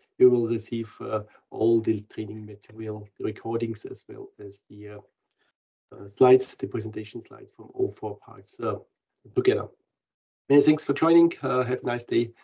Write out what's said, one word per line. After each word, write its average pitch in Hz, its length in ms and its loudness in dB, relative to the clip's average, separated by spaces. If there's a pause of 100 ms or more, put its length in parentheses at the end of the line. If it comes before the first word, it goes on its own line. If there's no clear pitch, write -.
(200)
you 127 100 10
will 120 180 2
receive, 113 540 -6
uh, 110 200 -4 (280)
all 113 320 2
the 110 200 0
training 107 440 -10
material, 107 640 -12 (100)
the - 80 -8
recordings, 113 600 -4
as - 220 -14
well - 220 -14 (100)
as 101 300 -16
the, 104 200 -16
uh, 104 80 -14 (960)
uh, 101 160 -16
slides, 190 480 4
the - 120 -8
presentation 107 520 -8
slides 107 320 -20
from 101 220 -20
all - 180 -2
four 104 260 -10
parts, - 420 -20
uh, 110 160 -4 (600)
together. - 320 2 (840)
Many 143 120 6
thanks 151 240 2
for 143 80 -2
joining. 165 380 4 (100)
Uh, 127 220 -2
have 123 200 -4
a - 20 -6
nice 120 180 -4
day, 117 280 0 (120)